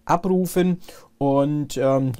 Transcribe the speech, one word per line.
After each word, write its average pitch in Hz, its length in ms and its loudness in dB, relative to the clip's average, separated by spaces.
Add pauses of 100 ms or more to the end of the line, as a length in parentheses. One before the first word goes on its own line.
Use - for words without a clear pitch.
abrufen. 180 760 0 (360)
Und, 139 600 0
ähm, 135 420 0